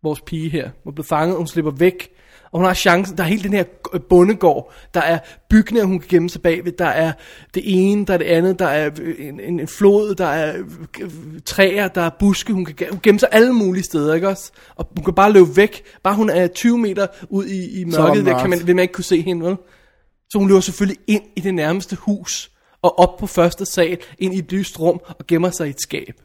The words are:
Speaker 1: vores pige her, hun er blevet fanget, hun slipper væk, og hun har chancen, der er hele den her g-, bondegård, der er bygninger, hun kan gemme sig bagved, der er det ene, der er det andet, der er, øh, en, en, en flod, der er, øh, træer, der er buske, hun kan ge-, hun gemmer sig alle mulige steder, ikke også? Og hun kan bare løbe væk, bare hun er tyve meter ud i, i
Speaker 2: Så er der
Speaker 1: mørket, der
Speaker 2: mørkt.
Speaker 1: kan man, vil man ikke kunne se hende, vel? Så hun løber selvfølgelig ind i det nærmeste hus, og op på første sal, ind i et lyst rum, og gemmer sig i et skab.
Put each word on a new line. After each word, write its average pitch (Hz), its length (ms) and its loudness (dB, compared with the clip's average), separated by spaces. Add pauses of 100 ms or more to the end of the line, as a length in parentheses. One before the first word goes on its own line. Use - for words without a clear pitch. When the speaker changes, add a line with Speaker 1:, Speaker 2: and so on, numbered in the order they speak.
Speaker 1:
vores 151 180 -6
pige 160 280 -8
her, 143 220 -6 (140)
hun - 60 -14
er 143 40 -16
blevet 156 140 -10
fanget, 170 280 0
hun 165 100 -4
slipper 156 260 -4
væk, 175 380 0 (420)
og 165 60 -4
hun 185 80 2
har 185 80 2
chancen, 180 420 0
der 185 60 -4
er 160 60 -2
hele 190 140 -2
den 190 100 -4
her 196 120 0 (240)
g-, 185 100 -6
bondegård, 180 720 2 (220)
der 175 60 0
er 160 180 0 (320)
bygninger, 220 360 4
hun 185 120 -2
kan - 100 -12
gemme 180 220 2
sig 160 120 -16
bagved, 175 300 0
der 175 140 -2
er 156 260 0 (420)
det 185 120 -4
ene, 196 400 2
der 196 80 0
er 175 40 0
det 160 60 -2
andet, 175 340 2
der 185 80 0
er, 147 240 -2 (100)
øh, 160 140 -8 (140)
en, 139 120 -16
en, 165 200 -6
en 160 80 -8
flod, 202 460 2
der 185 120 -2
er, 151 360 -2 (380)
øh, 185 100 -12 (340)
træer, 196 440 0
der 180 140 -4
er 165 80 0
buske, 196 420 0
hun 185 120 -2
kan 156 220 -8
ge-, - 40 -10
hun 196 120 -10
gemmer 208 160 6
sig - 140 2
alle 233 200 6
mulige 196 320 0
steder, 151 300 0
ikke 170 140 0
også? - 240 -8 (240)
Og - 200 -10
hun 165 80 -8
kan 180 100 -2
bare 202 180 4
løbe 175 240 8
væk, 208 260 2 (200)
bare 196 120 0
hun 214 160 0
er 175 160 2
tyve 233 320 0
meter 202 280 -2 (240)
ud 196 160 -4
i, 185 340 -8
i 170 100 -6
Speaker 2:
Så 160 80 0
er 160 40 4
der 160 60 6
Speaker 1:
mørket, - 180 2
der 180 60 2
Speaker 2:
mørkt. - 80 0
Speaker 1:
kan 156 100 -2
man, 170 160 -2
vil 180 100 4
man 185 60 2
ikke 180 120 -2
kunne 185 100 -8
se 170 160 2
hende, 170 260 -4
vel? 190 100 -2 (760)
Så - 80 -2
hun 196 100 2
løber 190 120 6
selvfølgelig 196 460 -4
ind 208 160 0 (140)
i 190 40 -8
det 185 140 -4
nærmeste 175 420 -4
hus, - 540 -8 (320)
og 180 160 2
op 175 200 4
på 208 80 -8
første 175 400 0
sal, 175 320 -2 (200)
ind 185 160 -4
i 190 40 -2
et 175 140 -8
lyst 185 280 -6
rum, 170 200 0 (180)
og - 80 -20
gemmer 170 240 0
sig 175 160 -6
i 143 40 -6
et 139 100 -12
skab. - 340 -10 (100)